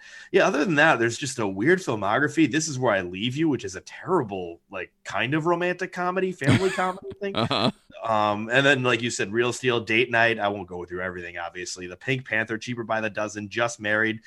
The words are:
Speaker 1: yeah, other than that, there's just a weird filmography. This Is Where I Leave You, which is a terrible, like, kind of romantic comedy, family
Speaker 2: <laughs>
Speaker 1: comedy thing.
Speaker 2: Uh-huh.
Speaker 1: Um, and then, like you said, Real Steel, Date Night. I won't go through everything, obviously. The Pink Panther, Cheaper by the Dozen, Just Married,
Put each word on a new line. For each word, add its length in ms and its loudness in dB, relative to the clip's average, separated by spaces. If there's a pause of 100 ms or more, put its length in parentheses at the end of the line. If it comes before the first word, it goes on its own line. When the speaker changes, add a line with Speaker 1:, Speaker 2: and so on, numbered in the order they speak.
(320)
Speaker 1:
yeah, 140 6
other 180 2
than 120 0
that, 240 6
there's 180 0
just 220 -6
a 80 0
weird 320 2
filmography. 720 2
This 180 0
Is 100 -6
Where 160 4
I 80 4
Leave 340 -4
You, 140 2
which 160 -2
is 100 -10
a 60 -12
terrible, 880 -4
like, 240 -10 (100)
kind 300 -2
of 140 0
romantic 440 0
comedy, 400 -2
family 380 2
Speaker 2:
<laughs> 120 -4
Speaker 1:
comedy 260 -4 (120)
thing. 160 -6
Speaker 2:
Uh-huh. 360 0 (320)
Speaker 1:
Um, 480 0
and 120 4
then, 200 4
like 180 2
you 80 -2
said, 240 -4
Real 180 2
Steel, 280 0
Date 320 2
Night. 260 4
I 100 0
won't 200 -4
go 180 -10
through 160 -8
everything, 380 -8
obviously. 480 -10
The 100 -14
Pink 300 -4
Panther, 320 -2
Cheaper 240 -8
by 180 -2
the 80 -2
Dozen, 400 -6
Just 300 -2
Married, 480 0